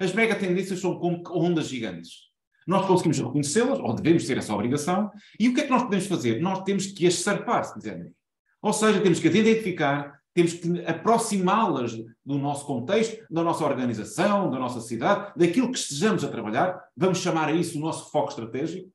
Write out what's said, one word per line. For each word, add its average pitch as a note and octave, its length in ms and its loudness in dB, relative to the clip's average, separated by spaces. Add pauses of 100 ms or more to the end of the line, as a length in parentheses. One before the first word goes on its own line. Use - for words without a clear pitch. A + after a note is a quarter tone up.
as F#3 140 0
megatendências G3 680 0
são F3 180 -2
como E3+ 240 -2 (100)
ondas E3 360 0
gigantes. G2 640 -10 (340)
Nós F#3+ 200 2
conseguimos F3 320 4
reconhecê-las, D3 600 0
ou A2+ 160 -4
devemos D#3 320 2
ter A#2+ 120 0
essa G#2 160 -4
obrigação, D3 560 0 (280)
e A3+ 100 4
o B3 60 2
que D4+ 60 0
é D4 40 2
que - 60 -4
nós A#3+ 120 4
podemos F#3+ 240 0
fazer? B2+ 340 0
Nós F#3 220 -2
temos G3 240 -2
que E3 200 0
as F3 100 4
surfar, G3+ 480 -2
se - 100 -12
quiserem. F#2+ 360 -10 (520)
Ou G3+ 100 2
seja, G#3+ 280 4
temos F3 200 4
que D#3+ 80 4
as D#3 60 2
identificar, E3+ 840 2 (160)
temos E3+ 200 4
que E3+ 320 -2
aproximá-las F#3 1040 2 (320)
do C#3 140 -2
nosso C#3+ 280 -4
contexto, C3 640 -2
da E3 120 0
nossa E3 220 0
organização, C#3 840 0
da B2+ 80 -2
nossa A#2+ 220 -4
cidade, D3+ 560 -2
daquilo F3 340 2
que - 80 -4
estejamos D#3 460 0
a - 40 -2
trabalhar, A2+ 540 -2 (140)
vamos F3+ 220 2
chamar D#3+ 300 0
a D3 40 0
isso E3 260 0
o - 20 -6
nosso E3 300 -6
foco C#3+ 200 0
estratégico, C#3+ 640 -8